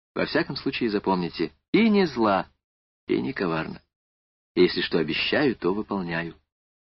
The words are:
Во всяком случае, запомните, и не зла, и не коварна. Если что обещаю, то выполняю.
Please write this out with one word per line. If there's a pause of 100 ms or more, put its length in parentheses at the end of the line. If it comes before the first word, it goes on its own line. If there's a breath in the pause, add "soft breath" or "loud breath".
(140)
Во
всяком
случае,
запомните, (180)
и
не
зла, (580)
и
не
коварна. (720)
Если
что
обещаю,
то
выполняю. (460)